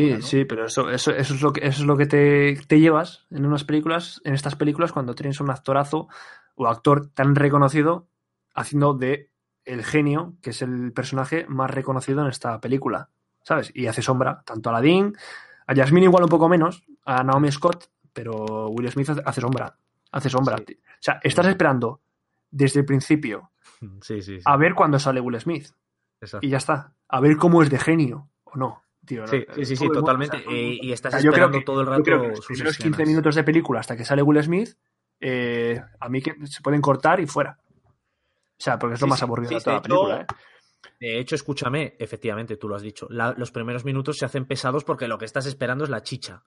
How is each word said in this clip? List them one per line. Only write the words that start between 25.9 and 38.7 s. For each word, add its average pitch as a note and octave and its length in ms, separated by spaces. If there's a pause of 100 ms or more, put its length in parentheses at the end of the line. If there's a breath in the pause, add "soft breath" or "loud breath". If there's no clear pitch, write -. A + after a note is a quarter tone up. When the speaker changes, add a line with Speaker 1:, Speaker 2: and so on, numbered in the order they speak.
Speaker 2:
Exacto. G#2 240
Speaker 1:
Y C#3 60
ya C3+ 60
está. C#3+ 360 (160)
A C3 100
ver D3+ 160
cómo E3+ 260
es D3 80
de C#3 100
genio D#3 500 (160)
o - 100
no, B2+ 280 (220)
tío, A#2+ 180
¿no? A2 40
Speaker 2:
Sí, B2 160 (120)
sí, C#3+ 100
sí, C3 100
sí, C#3 120
Speaker 1:
Todo, D#3 140
Speaker 2:
totalmente. C3+ 360
Speaker 1:
o A#2+ 40
sea, A#2 100
Speaker 2:
Eh, A#2+ 300
y B2+ 120
estás C3 220
Speaker 1:
o - 20
sea, C#3 80
yo D3+ 60
creo F3 160
Speaker 2:
esperando C#3 120
Speaker 1:
que, C3+ 60
Speaker 2:
todo C3+ 160
el C3 60 (100)
Speaker 1:
yo D3+ 60
creo - 0
que - 80
Speaker 2:
rato C3 180
Speaker 1:
los G#2+ 80
Speaker 2:
sus A2 100
Speaker 1:
primeros C#3+ 300
quince D#3+ 140
Speaker 2:
escenas. D#3 180
Speaker 1:
minutos D#3 260
de D#3 80
película D#3 380
hasta A#2+ 160
que A#2 80
sale C#3+ 160
Will D3 220
Smith, F3+ 260 (500)
eh, A#2+ 600 (180)
a A#2+ 80
mí C3 140
que D#3 140 (100)
se C#3+ 160
pueden D3 200
cortar D3+ 380
y E3+ 60
fuera. - 320 (1000)
O - 60
sea, A#2+ 160